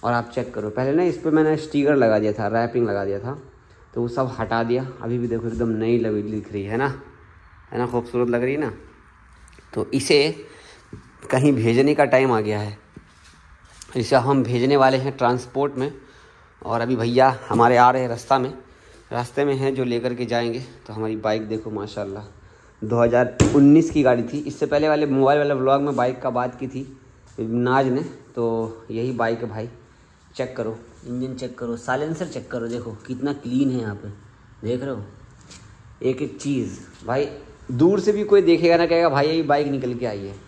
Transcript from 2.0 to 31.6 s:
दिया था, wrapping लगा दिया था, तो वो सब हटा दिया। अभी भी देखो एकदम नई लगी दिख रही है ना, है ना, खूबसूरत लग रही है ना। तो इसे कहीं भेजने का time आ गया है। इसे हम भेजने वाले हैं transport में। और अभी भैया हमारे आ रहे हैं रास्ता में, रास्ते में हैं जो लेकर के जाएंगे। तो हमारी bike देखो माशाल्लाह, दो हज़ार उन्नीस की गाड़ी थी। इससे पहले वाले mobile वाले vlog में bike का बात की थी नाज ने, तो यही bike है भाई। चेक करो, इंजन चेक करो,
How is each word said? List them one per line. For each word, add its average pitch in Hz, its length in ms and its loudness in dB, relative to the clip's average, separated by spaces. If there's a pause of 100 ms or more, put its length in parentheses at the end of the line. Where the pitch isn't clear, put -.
दिया 107 140 0
था, 104 160 -4
wrapping 117 400 0
लगा 101 160 -2
दिया 98 140 -4
था, 117 140 -8 (640)
तो 117 60 -4
वो 120 80 -2
सब 120 300 -4
हटा 117 240 -2
दिया। 123 200 0 (200)
अभी 117 160 -4
भी 120 100 -2
देखो 117 180 -4
एकदम 113 240 -2
नई 113 280 2
लगी 107 240 0
दिख 107 300 -8
रही 101 120 -6
है 107 120 -6
ना, 135 100 -2 (880)
है 117 60 -6
ना, 123 80 -2
खूबसूरत 120 420 -2
लग 120 140 0
रही 131 120 -2
है 147 60 -4
ना। 131 100 -4 (1040)
तो 101 200 -4
इसे 147 520 2 (840)
कहीं 139 220 4
भेजने 123 420 4
का 143 120 4
time 131 260 4
आ 110 80 2
गया 104 200 -2
है। 104 180 -10 (1160)
इसे 127 220 2
हम 131 240 2
भेजने 123 340 2
वाले 131 220 6
हैं 135 180 -4
transport 127 580 -2
में। 135 180 -4 (720)
और 117 180 -4
अभी 123 160 -2
भैया 120 320 4 (200)
हमारे 117 280 6
आ 123 140 8
रहे 127 120 0
हैं 123 60 -2
रास्ता 117 300 0
में, 123 140 -2 (600)
रास्ते 120 320 -2
में 143 120 0
हैं 135 180 -2
जो 127 100 -2
लेकर 120 300 -2
के 123 120 -6
जाएंगे। 120 340 -2 (260)
तो 110 60 -14
हमारी 110 260 -4
bike 110 300 -2
देखो 110 220 -6
माशाल्लाह, 104 540 -8 (580)
दो 117 200 2
हज़ार 120 340 4 (180)
उन्नीस 147 360 8
की 151 120 2
गाड़ी 123 200 4
थी। 143 160 -6
इससे 143 280 -6
पहले 147 220 2
वाले 151 200 2
mobile 135 300 4
वाले 143 160 0
vlog 135 280 2
में 143 140 -2
bike 127 260 -2
का 135 80 -2
बात 123 300 -4
की 131 80 -8
थी 127 180 -10 (520)
नाज 123 500 0
ने, 131 140 0 (320)
तो 113 560 -4
यही 117 220 -4
bike 117 280 -2
है 117 100 -6
भाई। 110 180 -10 (680)
चेक - 200 -6
करो, 113 200 -6 (300)
इंजन 127 280 -6
चेक 127 240 -12
करो, 117 180 -6